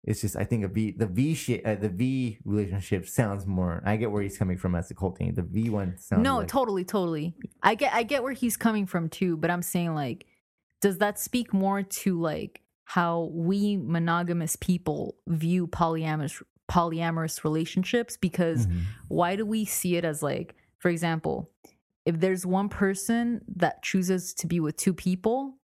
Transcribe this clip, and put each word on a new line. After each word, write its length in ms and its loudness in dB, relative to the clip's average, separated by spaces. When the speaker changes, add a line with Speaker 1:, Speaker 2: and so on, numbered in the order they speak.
Speaker 1:
It's 180 -2
just, 140 -2
I 100 0
think 200 0
a 20 -2
V, 260 0
the 120 0
V 300 2
shi-, 280 -2
uh, 120 0
the 140 -2
V 540 -2
relationship 640 0
sounds 380 0
more, 400 0
I 120 2
get 140 0
where 120 0
he's 160 -6
coming 180 0
from 160 0
as 160 -2
a 60 -10
cult 240 -2
thing. 160 -2
The 80 0
V 260 0
one 300 -2
sounds 240 2
Speaker 2:
No, 160 4
Speaker 1:
like 80 -4
Speaker 2:
totally, 380 0
totally. 500 -2
I 140 6
get, 180 0
I 80 2
get 220 0
where 100 -2
he's 240 0
coming 300 2
from 220 0
too, 280 0
but 140 0
I'm 100 -2
saying, 320 -2
like, 320 -4
does 180 4
that 200 2
speak 340 -2
more 300 2
to, 360 -2
like, 420 -4
how 480 0
we 460 2
monogamous 800 0
people 600 -2
view 420 2
polyamorous, 760 0
polyamorous 760 0
relationships? 720 0
Because 500 2
Speaker 1:
Mm-hmm. 120 0
Speaker 2:
why 280 2
do 100 -2
we 200 -2
see 300 0
it 100 0
as, 160 -2
like, 320 -4
for 120 2
example, 600 -2
if 140 2
there's 260 2
one 240 2
person 720 0
that 260 2
chooses 540 0
to 100 -6
be 140 2
with 160 0
two 180 2
people 720 -2